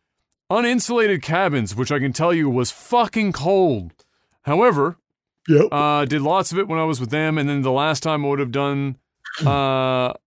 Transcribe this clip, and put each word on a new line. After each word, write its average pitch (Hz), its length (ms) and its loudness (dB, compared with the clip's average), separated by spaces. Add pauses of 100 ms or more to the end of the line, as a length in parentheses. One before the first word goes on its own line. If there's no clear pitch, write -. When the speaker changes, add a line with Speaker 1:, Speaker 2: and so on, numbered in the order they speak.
(520)
Speaker 1:
uninsulated 233 720 0
cabins, 143 540 0
which 127 160 -4
I 147 80 0
can 135 140 -2
tell 170 200 0
you 156 160 0
was 123 220 0
fucking 220 600 -2
cold. 147 640 0 (480)
However, 165 560 2 (500)
Speaker 2:
Yep. 156 240 6
Speaker 1:
uh, 147 340 2
did 139 160 0
lots 170 300 0
of 170 60 -6
it 196 100 0
when 160 100 -4
I 160 60 0
was 156 160 -2
with 123 100 -6
them, 156 280 0
and 143 100 0
then 143 140 0
the 131 100 0
last 143 320 0
time 151 220 -2
I - 20 -2
would 139 120 0
have 127 120 -4
done, 139 460 -2 (220)
Speaker 2:
<clears throat> - 260 -6
Speaker 1:
uh, 131 680 0 (160)